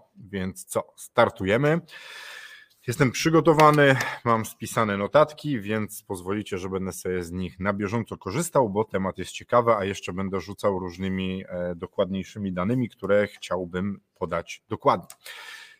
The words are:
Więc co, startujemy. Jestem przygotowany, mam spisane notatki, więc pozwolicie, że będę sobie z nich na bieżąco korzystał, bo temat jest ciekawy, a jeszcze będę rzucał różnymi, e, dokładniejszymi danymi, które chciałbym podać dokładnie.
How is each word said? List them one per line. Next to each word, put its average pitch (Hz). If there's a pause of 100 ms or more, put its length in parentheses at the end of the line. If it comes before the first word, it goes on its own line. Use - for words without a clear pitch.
(160)
Więc 95
co, -
startujemy. 120 (1040)
Jestem 123
przygotowany, 151 (300)
mam 113
spisane 107
notatki, 143
więc 104
pozwolicie, 98
że 92
będę 92
sobie 92
z 85
nich 90
na 101
bieżąco 101
korzystał, 127
bo 101
temat 95
jest -
ciekawy, 117
a 98
jeszcze 98
będę 95
rzucał 98
różnymi, 92
e, 90
dokładniejszymi 95
danymi, 107
które 101
chciałbym 92 (140)
podać 85
dokładnie. 147 (720)